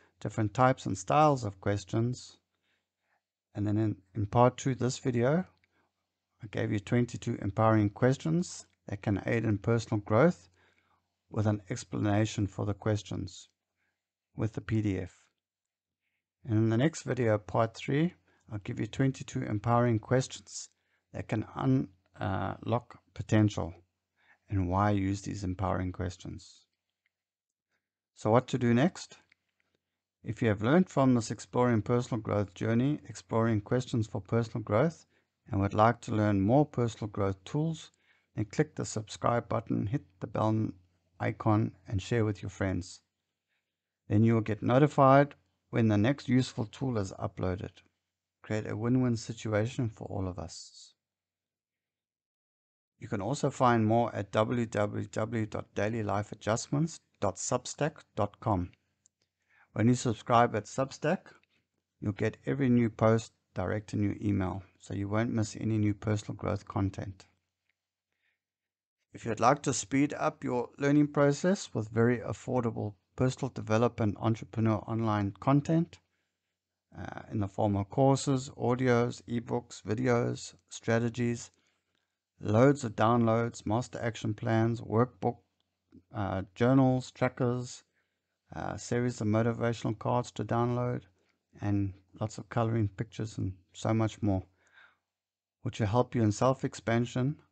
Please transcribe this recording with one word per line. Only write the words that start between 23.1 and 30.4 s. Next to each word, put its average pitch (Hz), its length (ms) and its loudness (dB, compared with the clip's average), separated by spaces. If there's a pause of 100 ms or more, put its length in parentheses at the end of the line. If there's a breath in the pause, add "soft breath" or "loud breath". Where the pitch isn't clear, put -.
potential 101 640 2 (720 soft breath)
and 95 220 0
why 98 200 2
use 98 300 0
these 101 240 -8
empowering 92 480 -2
questions. - 720 -10 (1500)
So - 160 -2
what 123 180 4
to 135 100 -2
do 120 140 2
next? - 460 0 (1080)
If - 160 -8